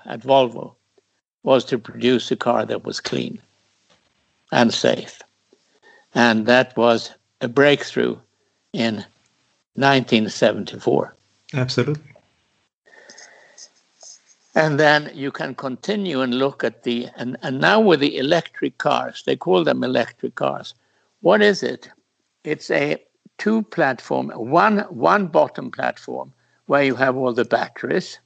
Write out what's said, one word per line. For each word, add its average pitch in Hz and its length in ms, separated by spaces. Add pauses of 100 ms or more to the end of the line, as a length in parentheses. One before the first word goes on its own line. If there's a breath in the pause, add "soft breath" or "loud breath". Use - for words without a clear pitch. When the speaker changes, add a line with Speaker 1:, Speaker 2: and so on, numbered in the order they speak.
Speaker 1:
at 120 160
Volvo 127 520 (720)
was 131 200
to - 140
produce 117 520
a 120 60
car 113 300
that 110 180
was 107 160
clean - 400 (1120)
and 120 220
safe. - 480 (920 soft breath)
And 113 320
that 127 300
was 117 360 (280)
a 127 80
breakthrough 127 680 (560)
in 113 320 (720)
nineteen 127 500
seventy-four. - 880 (380)
Speaker 2:
Absolutely. 127 500 (2500 loud breath)
Speaker 1:
And 156 260
then 147 340
you 139 180
can 143 240
continue 151 680
and 127 120
look 135 300
at 113 200
the, 120 320
and, 127 280
and 131 180
now 190 180
with 190 200
the 143 180
electric 147 640
cars, 127 460
they 135 120
call 175 260
them 131 200
electric 123 520
cars. - 380 (480)
What 208 200
is 208 220
it? 127 240 (560)
It's 151 280
a 151 260 (400)
two 220 260
platform, 139 680
one, 175 500 (100)
one 175 380
bottom 147 420
platform 131 640 (320)
where 143 160
you 135 140
have 131 200
all 127 180
the 113 120
batteries - 800